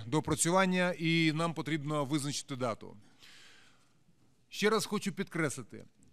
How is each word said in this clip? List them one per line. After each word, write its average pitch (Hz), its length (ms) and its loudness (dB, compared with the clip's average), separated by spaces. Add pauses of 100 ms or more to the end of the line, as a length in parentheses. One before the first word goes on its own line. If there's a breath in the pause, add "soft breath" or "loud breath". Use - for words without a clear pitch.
доопрацювання, 180 920 2
і 165 340 4
нам 160 220 -2
потрібно 151 500 -2
визначити 135 520 -4
дату. 104 400 -6 (1500 loud breath)
Ще 202 220 0
раз 214 160 2
хочу 202 260 -2
підкреслити, 139 720 -6 (280)